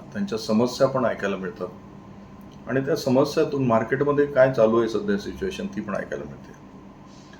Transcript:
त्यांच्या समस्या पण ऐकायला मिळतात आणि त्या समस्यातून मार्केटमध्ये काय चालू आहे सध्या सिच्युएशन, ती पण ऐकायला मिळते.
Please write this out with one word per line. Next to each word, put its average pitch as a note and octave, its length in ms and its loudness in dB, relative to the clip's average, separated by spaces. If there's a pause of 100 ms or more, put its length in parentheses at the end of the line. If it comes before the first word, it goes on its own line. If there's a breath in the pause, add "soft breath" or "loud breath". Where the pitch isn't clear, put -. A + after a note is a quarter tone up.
(120)
त्यांच्या G#2 260 -4
समस्या A#2+ 480 2
पण C3+ 180 0
ऐकायला G2 320 -2
मिळतात F#2 300 -8 (1040)
आणि C3 120 2
त्या C#3+ 160 0
समस्यातून C#3+ 680 2
मार्केटमध्ये C#3 600 2
काय C3+ 260 4
चालू A2+ 260 6
आहे A2+ 100 2
सध्या G2+ 300 0
सिच्युएशन, F#2+ 480 -6
ती G2 140 -6
पण G2 140 -6
ऐकायला C#2+ 300 -6
मिळते. C#2 280 -16 (880 loud breath)